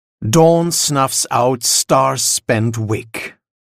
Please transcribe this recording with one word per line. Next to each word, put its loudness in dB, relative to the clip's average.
Dawn 4
snuffs -2
out 0
star-spent 0
wick, -8